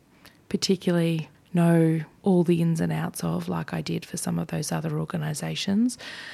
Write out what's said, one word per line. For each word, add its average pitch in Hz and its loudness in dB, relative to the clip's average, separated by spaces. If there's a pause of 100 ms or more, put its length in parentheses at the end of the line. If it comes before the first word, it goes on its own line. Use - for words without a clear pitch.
(500)
particularly 170 0 (220)
know 165 6 (220)
all 180 4
the 170 2
ins 165 2
and 170 0
outs 160 -4
of 170 -2
like 170 -4
I 170 -4
did 165 -4
for - -12
some 170 -4
of 165 -4
those 160 -6
other 156 -4
organisations. 160 -2 (360)